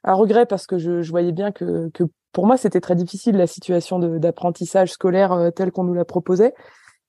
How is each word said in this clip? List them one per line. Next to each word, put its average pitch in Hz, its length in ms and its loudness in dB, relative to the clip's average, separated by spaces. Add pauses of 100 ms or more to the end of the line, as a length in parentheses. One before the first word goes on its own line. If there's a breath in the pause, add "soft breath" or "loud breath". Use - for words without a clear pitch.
un 190 80 2
regret 214 320 4
parce 202 220 -6
que 190 100 -4
je, 170 240 -2
je 165 100 -6
voyais 175 220 0
bien 196 180 -4
que, 170 380 -6
que 175 160 -2 (260)
pour 180 140 0
moi, 240 100 6
c'était 185 260 0
très 180 140 0
difficile 190 400 -2
la 180 120 2
situation 180 520 -4
de, 170 180 -2
d'apprentissage 175 760 -2
scolaire, 185 400 2
euh, 170 180 0
telle 180 220 -4
qu'on 185 100 -4
nous 180 120 -2
la 175 100 -2
proposait. 185 480 0 (560 soft breath)